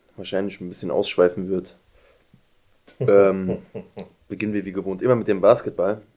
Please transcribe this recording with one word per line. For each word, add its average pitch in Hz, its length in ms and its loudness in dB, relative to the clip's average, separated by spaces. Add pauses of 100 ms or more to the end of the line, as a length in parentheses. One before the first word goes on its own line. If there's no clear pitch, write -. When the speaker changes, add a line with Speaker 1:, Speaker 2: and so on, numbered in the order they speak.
(160)
Speaker 1:
wahrscheinlich 98 440 -6
ein 90 60 -10
bisschen 87 240 -8
ausschweifen 90 580 0
wird, 92 280 -6 (1200)
ähm, 95 600 4 (360)
Speaker 2:
<laughs> - 340 -20
Speaker 1:
beginnen 104 240 -6
wir 101 120 -4
wie 95 80 -10
gewohnt 95 280 -6
immer 127 140 2
mit 110 140 -2
dem 98 120 0
Basketball. 104 640 2 (140)